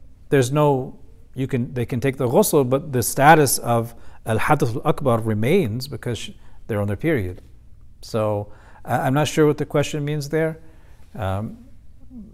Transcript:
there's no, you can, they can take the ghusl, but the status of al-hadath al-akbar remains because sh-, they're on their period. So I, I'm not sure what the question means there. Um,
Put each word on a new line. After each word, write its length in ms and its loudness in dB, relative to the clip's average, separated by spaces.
there's 220 2
no, 480 0
you 120 -4
can, 260 -2
they 120 -2
can 160 -4
take 160 0
the 100 0
ghusl, 420 4
but 220 0
the 100 0
status 580 6
of 360 -2
al-hadath 500 2
al-akbar 460 0
remains 640 0
because 300 -6
sh-, 120 -12
they're 120 -2
on 80 -2
their 80 -2
period. 460 -4
So 500 -4
I, 140 -2
I'm 160 0
not 120 2
sure 200 2
what 100 2
the 80 -4
question 400 -2
means 240 -6
there. 300 -2
Um, 500 -6